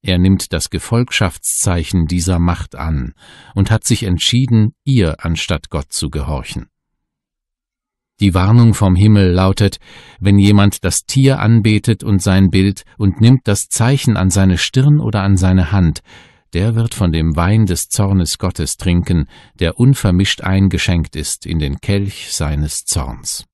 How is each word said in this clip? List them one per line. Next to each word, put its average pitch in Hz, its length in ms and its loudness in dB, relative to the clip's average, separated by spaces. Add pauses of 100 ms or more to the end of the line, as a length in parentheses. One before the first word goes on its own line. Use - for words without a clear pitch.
Er 92 180 -2
nimmt 92 340 2
das 80 180 -6
Gefolgschaftszeichen 90 1400 -2
dieser 87 320 -2
Macht 85 380 -4
an 76 380 -6 (420)
und 101 160 0
hat 110 100 -2
sich - 220 -2
entschieden, 113 680 0 (120)
ihr 104 400 0
anstatt 80 460 -6
Gott 71 220 -8
zu - 160 -6
gehorchen. 71 600 -8 (1500)
Die 95 120 2
Warnung 110 380 4
vom 95 220 2
Himmel 98 380 4
lautet: 95 460 0 (420)
Wenn 101 180 4
jemand 101 460 4
das - 220 -4
Tier 135 340 2
anbetet 110 640 2
und 98 180 0
sein 95 280 2
Bild 95 340 0 (120)
und 98 240 -2
nimmt 123 280 4
das 101 200 -2
Zeichen 123 480 0
an 90 140 0
seine 92 280 2
Stirn 147 420 2
oder 107 240 -4
an 98 120 2
seine 92 360 2
Hand, 87 300 0 (500)
der 107 240 -2
wird 113 180 -2
von 90 160 0
dem 80 240 0
Wein 98 320 2
des 90 220 -4
Zornes 98 500 -2
Gottes 85 380 -6
trinken, 87 500 0 (320)
der 85 180 -4
unvermischt 101 640 0
eingeschenkt 92 760 -2
ist - 300 -10
in 82 120 -4
den 69 220 -4
Kelch 101 500 -6
seines 73 540 -6
Zorns. - 680 -8